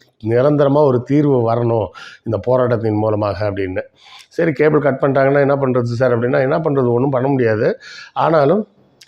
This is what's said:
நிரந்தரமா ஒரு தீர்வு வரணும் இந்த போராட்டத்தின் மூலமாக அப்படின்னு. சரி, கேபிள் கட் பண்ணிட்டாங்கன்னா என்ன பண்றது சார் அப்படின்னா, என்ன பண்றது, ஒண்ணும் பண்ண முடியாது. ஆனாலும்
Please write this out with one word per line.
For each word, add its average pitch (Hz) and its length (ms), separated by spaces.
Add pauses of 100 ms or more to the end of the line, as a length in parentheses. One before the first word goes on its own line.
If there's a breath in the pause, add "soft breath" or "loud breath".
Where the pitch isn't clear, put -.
(240)
நிரந்தரமா 139 600
ஒரு 123 180
தீர்வு 135 520
வரணும் 117 320 (380 loud breath)
இந்த 110 180
போராட்டத்தின் 117 560
மூலமாக 107 540
அப்படின்னு. 95 300 (480 loud breath)
சரி, 165 220
கேபிள் 147 280
கட் 139 220
பண்ணிட்டாங்கன்னா 139 380
என்ன 139 160
பண்றது 127 280
சார் 120 360
அப்படின்னா, 127 200
என்ன 139 200
பண்றது, 139 320
ஒண்ணும் 123 180
பண்ண 131 180
முடியாது. 127 520 (340 loud breath)
ஆனாலும் 156 540 (400)